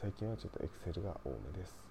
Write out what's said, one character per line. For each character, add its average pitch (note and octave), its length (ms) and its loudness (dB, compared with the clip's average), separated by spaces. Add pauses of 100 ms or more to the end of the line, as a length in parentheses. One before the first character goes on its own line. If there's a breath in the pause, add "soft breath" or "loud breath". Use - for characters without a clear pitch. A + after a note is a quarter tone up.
最 G2+ 120 2
近 G#2+ 160 2
は A2 80 2
ち - 100 -2
ょ - 40 -2
っ - 20 -12
と - 80 0
Excel - 420 0
が E2+ 220 2
多 C#2 60 2
め A#1 260 -2
で F2+ 80 -2
す。 - 120 -8 (140)